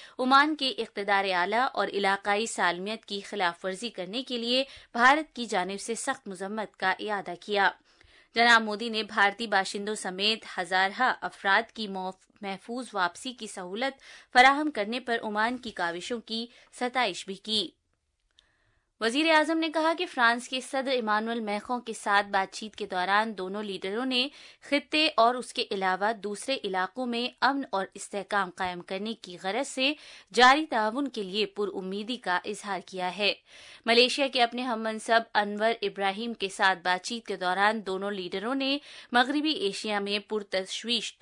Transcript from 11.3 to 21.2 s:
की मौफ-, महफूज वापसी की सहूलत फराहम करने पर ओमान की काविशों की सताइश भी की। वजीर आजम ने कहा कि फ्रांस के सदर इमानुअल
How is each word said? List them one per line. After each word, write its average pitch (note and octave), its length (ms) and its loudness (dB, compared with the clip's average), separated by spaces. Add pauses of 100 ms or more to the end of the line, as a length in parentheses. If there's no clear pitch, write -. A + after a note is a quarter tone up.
की A3 160 -8
मौफ-, F#3+ 560 -8
महफूज G#3+ 500 -8
वापसी G#3 400 -2
की A3 140 -12
सहूलत G#3 500 -6 (360)
फराहम C#4 360 8
करने A3 300 -2
पर A#3+ 200 -2
ओमान A3 380 -2
की A#3+ 140 -10
काविशों F3 480 -4
की A3+ 280 -8 (320)
सताइश B3 480 -2
भी G3 80 -6
की। G#3+ 380 -2 (1300)
वजीर C4+ 300 2
आजम D#4 260 4
ने D#4+ 120 0
कहा D#4 240 2
कि F4 120 -4
फ्रांस A#3+ 420 2
के C4 140 -4
सदर C4+ 300 -2
इमानुअल A3+ 500 0